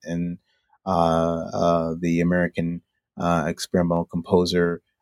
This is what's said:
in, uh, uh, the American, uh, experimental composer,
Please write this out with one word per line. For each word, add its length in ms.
in, 340
uh, 680
uh, 460
the 220
American, 600
uh, 280
experimental 580
composer, 760